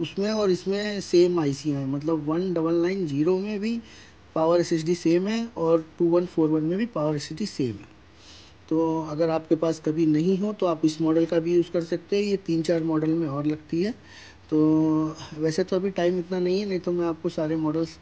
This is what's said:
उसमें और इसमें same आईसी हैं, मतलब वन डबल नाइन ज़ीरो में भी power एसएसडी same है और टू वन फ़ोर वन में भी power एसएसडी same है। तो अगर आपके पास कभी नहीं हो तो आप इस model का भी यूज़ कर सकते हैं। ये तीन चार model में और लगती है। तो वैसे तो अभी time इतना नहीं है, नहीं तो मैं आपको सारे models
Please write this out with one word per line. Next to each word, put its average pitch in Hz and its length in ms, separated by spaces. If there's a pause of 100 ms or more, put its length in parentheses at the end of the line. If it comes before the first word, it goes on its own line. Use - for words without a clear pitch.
उसमें 196 300
और 214 200
इसमें 196 500
same 175 380
आईसी 143 300
हैं, 139 180
मतलब 143 380
वन 175 280
डबल 165 200
नाइन 175 340
ज़ीरो 151 300
में 202 220
भी 226 220 (540)
power 165 240
एसएसडी 165 360
same 170 320
है 226 300
और 165 280 (140)
टू 175 60
वन 175 200
फ़ोर 160 240
वन 156 140
में 170 140
भी 226 80
power 156 300
एसएसडी 156 300
same 139 240
है। - 300 (720)
तो 160 400
अगर 160 200
आपके 160 260
पास 160 300
कभी 160 200
नहीं 160 320
हो 208 160
तो 202 120
आप 160 200
इस 156 160
model 160 240
का 165 140
भी 170 160
यूज़ 170 160
कर 175 100
सकते 170 360
हैं। 202 60
ये 202 140
तीन 165 240
चार 165 220
model 156 260
में 165 180
और 143 180
लगती 151 380
है। 214 80 (580)
तो 156 680 (220)
वैसे 156 260
तो 190 120
अभी 190 140
time 180 300
इतना 180 200
नहीं 180 200
है, 214 60
नहीं 190 140
तो 180 120
मैं 175 160
आपको 165 220
सारे 160 260
models 160 460